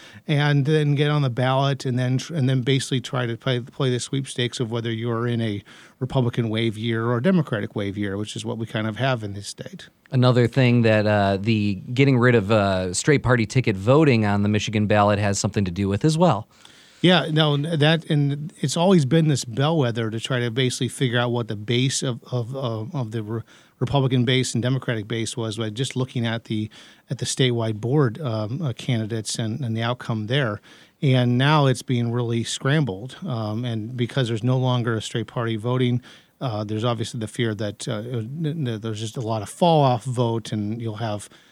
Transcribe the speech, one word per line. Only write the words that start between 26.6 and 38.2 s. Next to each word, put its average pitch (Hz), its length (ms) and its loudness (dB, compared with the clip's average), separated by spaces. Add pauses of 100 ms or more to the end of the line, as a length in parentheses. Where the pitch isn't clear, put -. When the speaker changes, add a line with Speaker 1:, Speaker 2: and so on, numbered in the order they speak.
Speaker 1:
at - 80 -6
the 120 80 -6
statewide 113 560 0
board, 123 400 2
um, 110 400 -4
uh, 139 100 -2
candidates 110 640 -4
and, 117 280 -4
and 113 100 -2
the 113 60 -2
outcome 113 460 -4
there. 120 340 -2 (400)
And 123 360 4
now 143 280 4
it's 127 160 2
being 120 320 -2
really 117 320 -2
scrambled, 131 720 -2 (100)
um, 113 380 -4
and 117 320 -6
because 120 320 -2
there's 113 140 -4
no 127 140 2
longer 123 380 0
a 104 60 -4
straight 113 260 -6
party 113 300 -4
voting, 123 440 0 (380)
uh, 110 240 -4
there's 107 220 -4
obviously 120 340 -2
the 107 80 -6
fear 113 280 -2
that, 104 300 -6
uh, 120 120 -4
n-, 131 680 -6